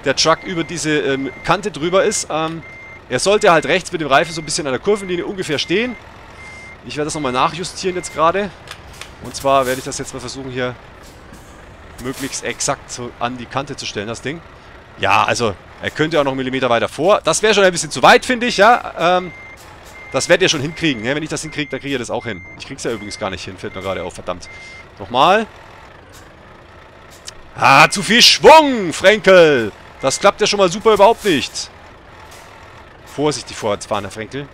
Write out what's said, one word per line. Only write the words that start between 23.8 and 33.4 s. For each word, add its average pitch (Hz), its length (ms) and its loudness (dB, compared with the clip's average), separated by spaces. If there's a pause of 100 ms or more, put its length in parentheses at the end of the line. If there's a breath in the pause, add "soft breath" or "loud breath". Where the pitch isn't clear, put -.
gerade 92 220 -6
auf, 90 100 -10
verdammt. - 360 -10 (500 loud breath)
Nochmal. 156 480 2 (2000)
Ah, 139 340 6
zu 196 140 -4
viel 220 180 4
Schwung, 247 720 6
Frenkel! 175 760 6 (300)
Das 135 180 0
klappt 202 220 2
ja 220 60 2
schon 208 120 0
mal 185 120 4
super 214 220 2
überhaupt 214 320 4
nicht. - 440 -2 (1500)
Vorsichtig 139 400 -4